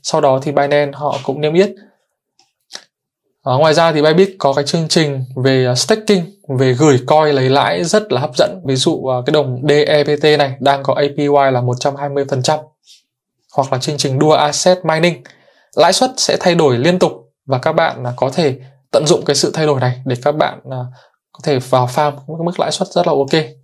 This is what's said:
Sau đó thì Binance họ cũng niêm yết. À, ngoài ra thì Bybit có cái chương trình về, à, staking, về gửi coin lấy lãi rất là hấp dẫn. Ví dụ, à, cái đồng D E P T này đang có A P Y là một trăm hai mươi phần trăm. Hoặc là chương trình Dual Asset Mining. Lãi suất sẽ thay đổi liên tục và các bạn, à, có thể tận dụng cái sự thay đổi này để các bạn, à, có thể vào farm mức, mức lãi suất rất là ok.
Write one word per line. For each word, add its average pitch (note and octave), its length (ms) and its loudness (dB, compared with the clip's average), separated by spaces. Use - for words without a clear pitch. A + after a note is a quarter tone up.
Sau - 180 -2
đó C3+ 220 2
thì D3 100 -6
Binance C#3+ 400 0
họ C#3+ 320 -6
cũng C#3 160 -6
niêm D3+ 140 -2
yết. G3 160 2
À, C3 100 -4
ngoài D3+ 220 4
ra E3 180 4
thì D3+ 100 0
Bybit E3 360 4
có C#3 140 2
cái C#3+ 120 0
chương D#3+ 240 -2
trình C#3+ 360 0
về, C3 220 2
à, B2+ 80 0
staking, G#3+ 500 0
về C3 140 2
gửi C3+ 340 4
coin D3+ 280 4
lấy C3 160 2
lãi C#3 340 0
rất G#3+ 280 0
là B2 80 0
hấp D3 160 -6
dẫn. F3 300 0
Ví C3+ 100 -2
dụ, C#3 300 -2
à, B2+ 100 -2
cái D3+ 60 -2
đồng C3 360 -2
D - 20 2
E D3 180 2
P - 20 -2
T - 20 -4
này C3+ 220 0
đang C#3 220 2
có C3+ 120 -2
A C#3+ 80 0
P - 20 -6
Y C#3+ 100 0
là B2 80 0
một B2 200 -2
trăm C#3 160 -2
hai C#3+ 120 -6
mươi C#3 200 -4
phần C3 140 -2
trăm. D3+ 160 0
Hoặc C3+ 200 -2
là B2+ 60 -2
chương D3 180 -6
trình C3+ 240 -2
Dual D3+ 180 4
Asset D3+ 460 0
Mining. D#3+ 380 0
Lãi E3+ 160 2
suất B3+ 240 0
sẽ - 240 -2
thay F3 140 2
đổi C#3+ 240 2
liên F3 200 0
tục E3 140 2
và C3 120 -2
các D#3+ 140 0
bạn, D#3+ 320 -2
à, B2 120 -6
có C3 140 0
thể C3+ 260 -2
tận C#3+ 140 2
dụng F3 180 2
cái C#3+ 120 0
sự - 180 0
thay D#3+ 120 -2
đổi C#3 140 0
này B2+ 240 -2
để C#3 180 -2
các D3 100 0
bạn, D3+ 280 -2
à, C3 80 -8
có - 100 -20
thể C#3+ 160 0
vào B2+ 280 0
farm D3 260 -2
mức, E3 180 -8
mức F3 160 -4
lãi D#3 120 -2
suất - 160 -4
rất F3 180 0
là E3 60 0
ok. C#3 320 0